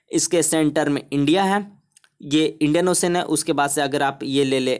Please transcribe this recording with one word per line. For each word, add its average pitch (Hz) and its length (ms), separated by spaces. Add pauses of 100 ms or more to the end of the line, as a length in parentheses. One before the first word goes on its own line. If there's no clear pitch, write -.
(120)
इसके 165 300
सेंटर 151 460
में 143 140 (100)
इंडिया 147 320
है, 202 400 (380)
ये 156 400
इंडियन 160 260
ओशन 175 280
है, 175 60
उसके 160 300
बाद 143 180
से 151 100
अगर 139 220
आप 139 200
ये 139 220
ले 135 140
ले 127 220